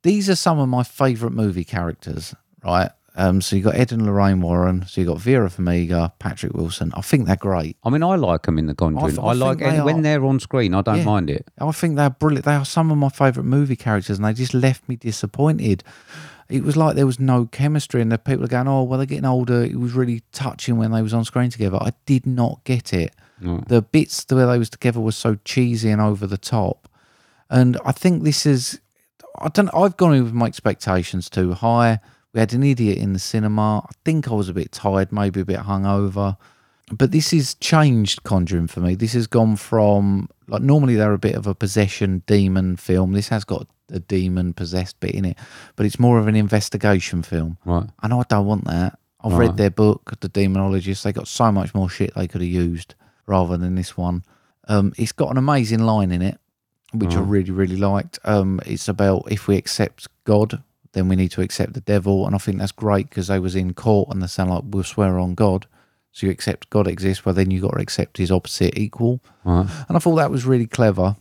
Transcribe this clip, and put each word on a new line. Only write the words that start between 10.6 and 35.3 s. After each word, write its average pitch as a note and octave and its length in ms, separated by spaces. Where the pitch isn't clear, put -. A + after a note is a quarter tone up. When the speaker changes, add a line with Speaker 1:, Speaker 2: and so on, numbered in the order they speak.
Speaker 2:
I G2 80
don't G#2+ 160
Speaker 1:
Yeah. E3+ 80
Speaker 2:
mind G2 240
it. - 180
Speaker 1:
I D3+ 100
think D#3 240
they're C#3+ 140
brilliant. D3 360
They D3 100
are C#3 100
some D#3+ 260
of D3+ 60
my C#3+ 120
favourite C3 360
movie C3 300
characters, G#2 420
and G#2 80
they G#2+ 80
just B2 220
left C3 340
me B2 60
disappointed. A#2 880
It C#3 140
was C#3+ 120
like D#3 200
there C#3 100
was B2+ 140
no B2+ 260
chemistry, C#3 560
and A2+ 100
the A2+ 60
people C3 280
are - 20
going, B2+ 200
"Oh, C3+ 140
well, B2+ 160
they're C3+ 80
getting C3+ 200
older." B2 360
It A#2+ 180
was B2 140
really A#2+ 380
touching B2 460
when A2 140
they A2+ 120
was G#2+ 100
on A#2 100
screen B2 280
together. G2+ 280
I G2 120
did C3 180
not B2 380
get B2 300
it. F2 200
Speaker 2:
Right. F2 280
Speaker 1:
The A#2 160
bits - 440
where C3 200
they B2 100
was A2+ 140
together A#2+ 280
was A2 160
so A2 300
cheesy A#2 460
and G#2 100
over G#2 240
the F#2+ 120
top. - 520
And B2+ 360
I A#2+ 60
think E3+ 320
this D3+ 240
is, C3 320
I - 100
don't, G3 240
I've F#3 240
gone E3 180
in B2+ 80
with A2+ 100
my A#2 140
expectations - 840
too F2+ 240
high. A#2 460
We A2+ 60
had A2+ 140
an B2+ 100
idiot A#2+ 340
in G2 160
the F#2 60
cinema. G#2+ 680
I - 40
think D#3+ 220
I A#2 60
was G2 160
a F2+ 40
bit D#2 180
tired, F#2+ 400
maybe G2+ 300